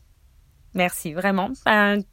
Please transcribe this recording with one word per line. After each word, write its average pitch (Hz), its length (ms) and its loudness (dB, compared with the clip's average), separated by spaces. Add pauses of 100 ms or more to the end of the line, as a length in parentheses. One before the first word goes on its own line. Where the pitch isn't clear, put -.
(720)
Merci, 180 400 -2
vraiment. 190 360 -2 (160)
Ben, 208 360 2 (120)